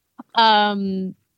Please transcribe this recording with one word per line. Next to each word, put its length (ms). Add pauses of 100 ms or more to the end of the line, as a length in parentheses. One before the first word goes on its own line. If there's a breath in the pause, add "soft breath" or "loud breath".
(340)
Um, 800 (240)